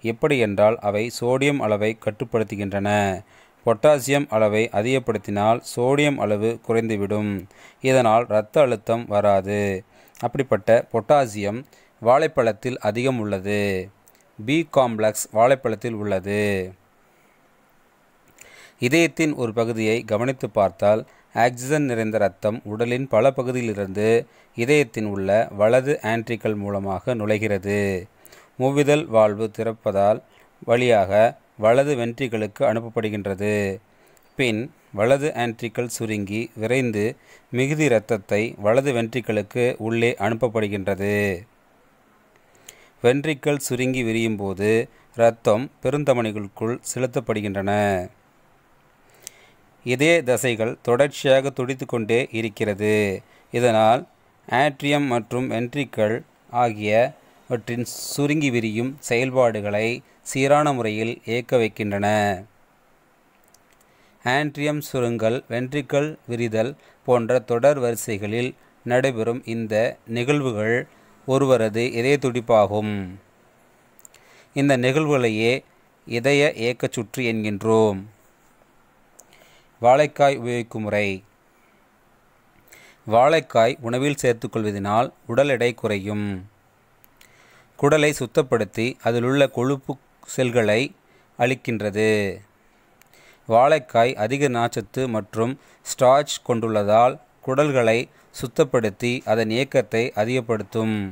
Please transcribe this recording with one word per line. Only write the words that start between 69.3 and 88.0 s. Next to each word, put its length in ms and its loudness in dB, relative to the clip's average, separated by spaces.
இந்த 280 -6
நிகழ்வுகள் 720 -2
ஒருவரது 640 2
இதய 240 2
துடிப்பாகும். 800 0
இந்த 200 2
நிகழ்வுகளையே 760 2
இதய 480 0
இயக்கச் 420 -4
சுற்று 280 -6
என்கின்றோம். 760 0
வாழைக்காய் 560 4
உபயோகிக்கும் 460 -6
முறை. 220 0
வாழைக்காய் 760 4
உணவில் 400 -2
சேர்த்துக்கொள்வதனால் 880 -2
உடல் 260 0
எடை 220 0
குறையும். 520 -4
குடலை 340 2